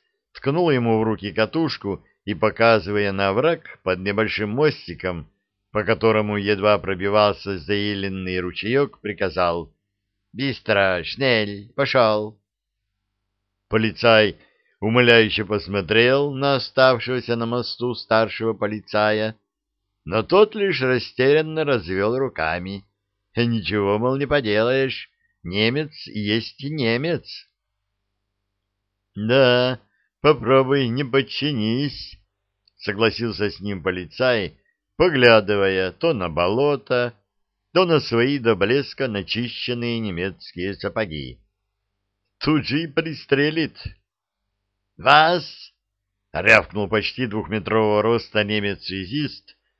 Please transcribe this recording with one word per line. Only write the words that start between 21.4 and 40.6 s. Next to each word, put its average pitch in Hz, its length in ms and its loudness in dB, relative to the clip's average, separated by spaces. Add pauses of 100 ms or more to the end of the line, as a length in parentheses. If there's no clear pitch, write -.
развел 104 520 -2
руками. 92 680 -6 (500)
"Ничего, 104 640 0
мол, 127 160 -2
не 139 120 -4
поделаешь, 123 800 0 (340)
немец 117 480 -2 (160)
есть 107 560 -4
немец". 143 840 -4 (1600)
"Да, 123 680 2 (400)
попробуй 135 640 4
не 123 160 -2
подчинись", — 131 1160 -2 (600)
согласился 104 760 -2
с - 80 -16
ним 95 240 -8
полицай, 92 720 -2 (400)
поглядывая 104 920 4
то 165 220 -2
на 92 160 -4
болото, 123 840 0 (600)
то 180 120 4
на 160 140 4
свои 127 400 0
до 113 160 2
блеска 127 520 0
начищенные 117 920 -6
немецкие 92 760 -6